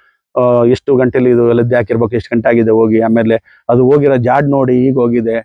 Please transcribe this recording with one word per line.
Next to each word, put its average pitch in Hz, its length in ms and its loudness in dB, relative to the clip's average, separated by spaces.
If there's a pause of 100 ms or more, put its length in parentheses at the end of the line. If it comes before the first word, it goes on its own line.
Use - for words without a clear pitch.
(360)
ಆ, 123 280 2
ಎಷ್ಟು 127 320 0
ಗಂಟೆಲಿ 127 340 0
ಇದು 120 220 2
ಲದ್ದಿ 120 220 0
ಹಾಕಿರ್ಬೇಕು, 117 420 -2
ಎಷ್ಟು 113 200 -6
ಗಂಟೆ 117 120 -2
ಆಗಿದೆ 117 220 0
ಹೋಗಿ, 110 300 2
ಆಮೇಲೆ 113 680 -2
ಅದು 127 220 2
ಹೋಗಿರೋ 143 260 2
ಜಾಡ್ 127 320 0
ನೋಡಿ 131 380 0
ಈಗ 131 80 0
ಹೋಗಿದೆ 120 500 -2